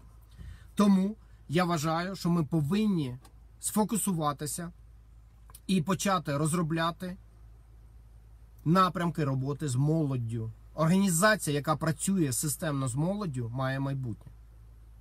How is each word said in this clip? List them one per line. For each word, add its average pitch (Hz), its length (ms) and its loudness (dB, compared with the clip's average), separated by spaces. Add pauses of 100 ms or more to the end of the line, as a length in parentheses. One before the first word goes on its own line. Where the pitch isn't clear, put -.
(760)
Тому 202 420 4 (320)
я 175 160 2
вважаю, 170 520 -2
що 170 140 -2
ми 170 140 2
повинні 160 720 0 (440)
сфокусуватися 170 1120 -2 (920)
і 185 160 2
почати 180 540 0
розробляти 165 800 -2 (1500)
напрямки 170 600 2
роботи 135 440 -2
з 123 80 -2
молоддю. 131 720 0 (240)
Організація, 180 840 2
яка 147 200 0
працює 160 560 0
системно 139 560 -2
з 113 60 -4
молоддю, 151 600 -2
має 135 260 -2
майбутнє. 135 520 -6 (680)